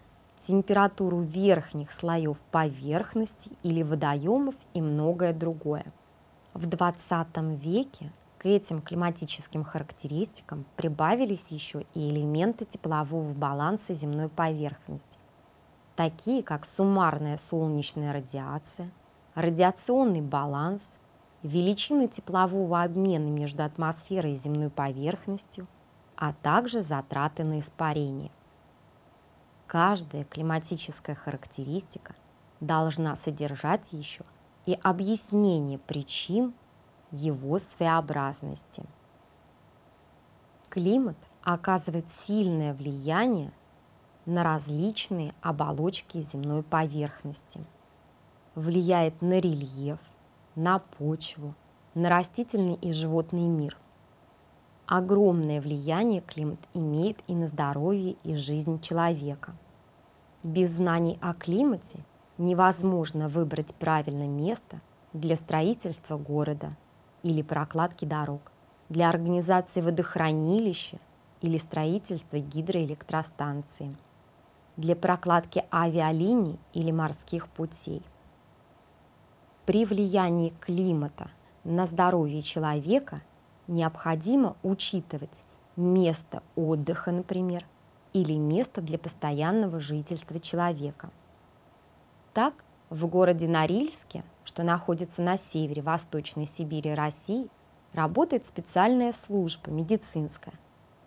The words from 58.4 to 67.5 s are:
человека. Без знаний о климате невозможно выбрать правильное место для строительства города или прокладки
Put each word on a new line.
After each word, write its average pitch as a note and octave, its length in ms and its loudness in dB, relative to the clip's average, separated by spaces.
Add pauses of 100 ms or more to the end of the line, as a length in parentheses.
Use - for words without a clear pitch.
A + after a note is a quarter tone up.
человека. E3 720 -2 (880)
Без E3+ 300 2
знаний E3+ 480 4
о E3+ 120 -2
климате F#3+ 720 0 (340)
невозможно F3 880 4
выбрать D3+ 460 -2
правильное D3 540 0
место D#3+ 520 -4 (320)
для D#3+ 240 0
строительства D#3+ 800 -2
города D3 600 -2 (460)
или D#3+ 200 2
прокладки D#3+ 640 -2